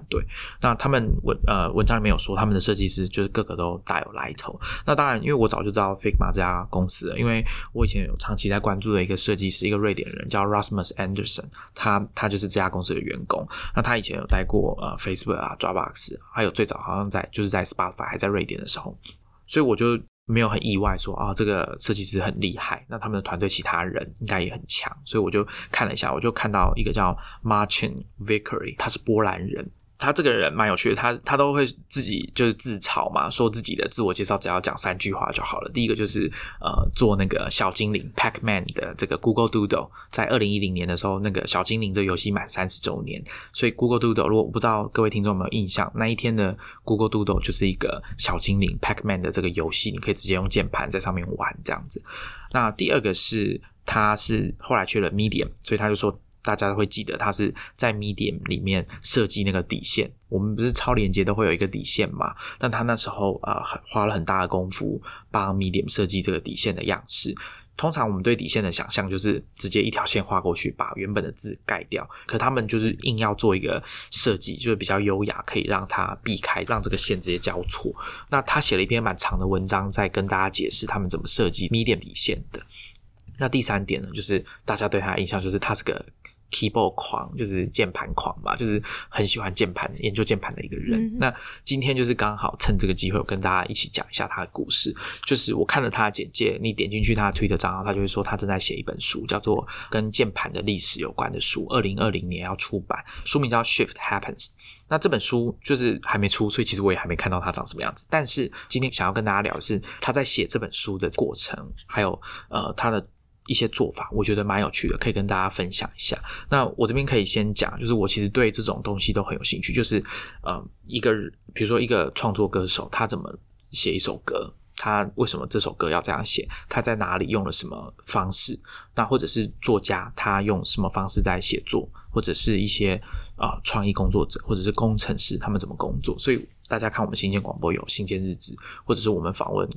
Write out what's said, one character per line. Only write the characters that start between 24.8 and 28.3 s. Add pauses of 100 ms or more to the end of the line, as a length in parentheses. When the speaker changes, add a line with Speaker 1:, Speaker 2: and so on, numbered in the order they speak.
Speaker 1:
所
以
我
就 (240)
看
了
一
下，
我
就
看
到
一
个
叫 (300)
Marcin (280)
Vickery，